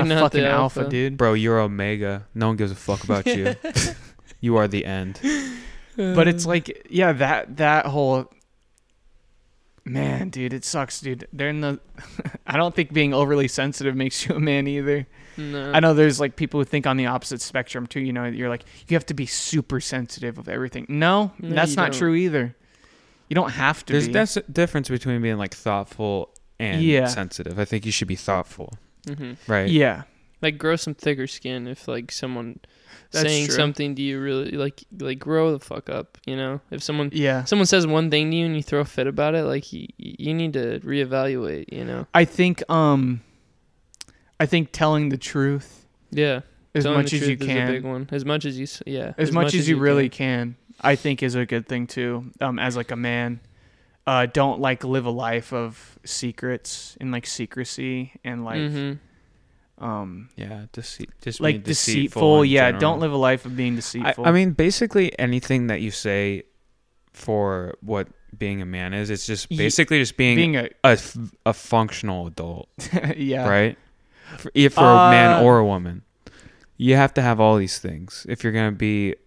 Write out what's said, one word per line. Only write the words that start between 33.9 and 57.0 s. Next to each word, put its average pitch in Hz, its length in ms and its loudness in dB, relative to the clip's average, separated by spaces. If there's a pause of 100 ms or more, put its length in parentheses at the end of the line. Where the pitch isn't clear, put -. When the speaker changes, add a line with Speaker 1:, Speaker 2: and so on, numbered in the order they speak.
Speaker 1:
do 131 80 -6
you 135 160 -4
really, 139 320 -4
like, 143 320 -6 (160)
like, 135 200 -6
grow 160 320 2
the 143 80 -2
fuck - 300 -12
up, - 360 -8
you 131 100 -6
know? 135 260 -6 (100)
If 127 120 -10
someone, 147 300 -2
Speaker 2:
Yeah. 135 320 0
Speaker 1:
someone 202 220 4
says 180 200 4
one 160 220 2
thing 151 220 2
to 165 60 0
you 170 80 0
and 165 100 -2
you 151 80 -4
throw 165 180 -2
a 143 40 0
fit 131 220 -4
about 151 280 -2
it, 160 80 -2
like, 139 300 -4
y-, - 140 -14 (120)
y-, - 200 -14
you 151 140 -4
need 165 200 -2
to 117 300 -4
reevaluate, 131 880 -4
you 123 140 -10
know? 123 280 -8
Speaker 2:
I 170 120 6
think, 180 440 0
um, 139 520 2 (1200)
I 160 60 2
think 160 260 2
telling 151 380 2
the 135 80 -2
truth 139 720 -4 (240)
Speaker 1:
Yeah. 143 300 0 (340)
Speaker 2:
as 147 80 2
Speaker 1:
Telling 143 160 4
Speaker 2:
much 143 120 2
Speaker 1:
the 151 60 0
Speaker 2:
as 143 100 0
you 135 100 2
Speaker 1:
truth 135 40 -8
is 135 60 -4
a 131 120 0
Speaker 2:
can. 127 120 0
Speaker 1:
big 131 120 -4
one. 131 280 -8
As 143 120 -4
much 151 220 -2
as 131 140 -6
you 135 40 -6
s-, - 220 -12
yeah, 139 320 -8
Speaker 2:
As 156 120 0
Speaker 1:
as - 20 -2
Speaker 2:
much 165 140 4
Speaker 1:
much 147 100 2
Speaker 2:
as 175 60 2
Speaker 1:
as 147 80 0
Speaker 2:
you 156 80 4
Speaker 1:
you 135 40 0
Speaker 2:
really 143 280 4
Speaker 1:
can. 123 400 -2
Speaker 2:
can, 120 60 -14 (260)
I 143 140 4
think 139 280 -2
is 123 100 -2
a 123 140 -2
good 117 200 -4
thing 123 200 -4
too. 120 420 -6 (100)
Um, 127 200 -2
as, 123 180 -2
like, 120 140 -6
a 123 40 -6
man, 120 440 -4 (640)
uh, 127 220 2
don't, 139 320 0
like, 131 240 -2
live 127 240 -2
a - 20 -4
life 117 420 -4
of 117 540 -8
secrets - 960 -8